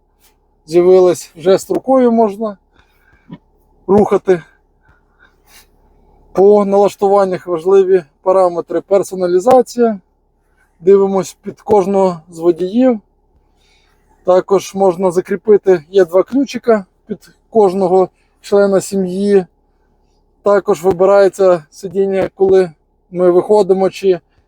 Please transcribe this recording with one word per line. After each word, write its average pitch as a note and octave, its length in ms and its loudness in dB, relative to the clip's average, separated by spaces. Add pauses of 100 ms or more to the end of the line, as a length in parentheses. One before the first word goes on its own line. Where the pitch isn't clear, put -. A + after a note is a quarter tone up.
(640)
з'явилась F3+ 720 2
вже F3 240 0
строкою, B3 520 -2
можна G#3+ 460 -2 (1300)
рухати. F#3+ 540 0 (1900)
По G3+ 340 4
налаштуваннях G3 840 0
важливі F3+ 560 0 (180)
параметри: F3 600 -2
персоналізація. G3 1200 -2 (800)
Дивимось G3 640 0
під - 200 -16
кожного F#3+ 680 -2
з E3 100 -20
водіїв. F#3+ 600 0 (1300)
Також F#3 500 0
можна F#3+ 360 -2
закріпити, F#3 800 0
є F#3+ 160 2
два F3 180 0
ключика A#3 640 -4 (200)
під - 300 -16 (140)
кожного F#3+ 600 0 (320)
члена G3+ 400 0
сім'ї. G3 640 -2 (960)
Також G3+ 420 0
вибирається F#3+ 880 2
сидіння, F#3+ 640 -6
коли F#3+ 360 0 (400)
ми F3+ 200 0
виходимо F#3+ 580 0
чи F#3 300 -2 (280)